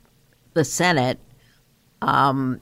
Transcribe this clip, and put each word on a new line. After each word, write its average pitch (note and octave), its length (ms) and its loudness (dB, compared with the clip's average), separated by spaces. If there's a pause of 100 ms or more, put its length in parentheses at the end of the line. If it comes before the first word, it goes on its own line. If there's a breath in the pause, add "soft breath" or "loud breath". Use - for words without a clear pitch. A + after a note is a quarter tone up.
(540)
the D#3+ 100 2
Senate. D3 560 0 (840 soft breath)
Um, C3+ 600 0